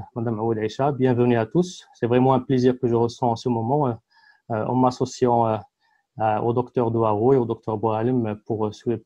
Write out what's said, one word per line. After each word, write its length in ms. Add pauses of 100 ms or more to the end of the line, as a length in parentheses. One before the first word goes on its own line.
(120)
Madame 280
Aoud 160
Aïcha. 340
Bienvenue 460
à 80
tous. 480
C'est 140
vraiment 260
un 80
plaisir 360
que 120
je 60
ressens 360
en 60
ce 100
moment, 400
euh, 60 (580)
euh, 140
en 100
m'associant, 720
euh, 100 (600)
à, 260
au 80
docteur 400
Douarou 400
et 60
au 80
docteur 320
Bouhalim 580 (100)
pour, 200
euh, 80
ce, 320